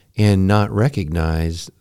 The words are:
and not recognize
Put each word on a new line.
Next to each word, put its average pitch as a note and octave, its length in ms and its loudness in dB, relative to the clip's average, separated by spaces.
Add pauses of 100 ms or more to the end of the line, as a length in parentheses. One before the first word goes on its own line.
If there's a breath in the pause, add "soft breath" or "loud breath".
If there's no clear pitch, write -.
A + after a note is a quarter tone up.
(160 soft breath)
and G2+ 320 2
not G#2 220 2
recognize E2 1120 -2